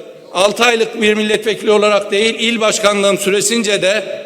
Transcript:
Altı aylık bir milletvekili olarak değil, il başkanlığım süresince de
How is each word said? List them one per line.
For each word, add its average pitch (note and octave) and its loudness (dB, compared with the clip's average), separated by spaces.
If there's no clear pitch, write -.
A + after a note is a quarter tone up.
Altı G#3 2
aylık A#3 0
bir G#3+ 4
milletvekili G#3+ 0
olarak G#3 2
değil, A3 0
il A3+ 0
başkanlığım G3+ 0
süresince G3+ 0
de G3 0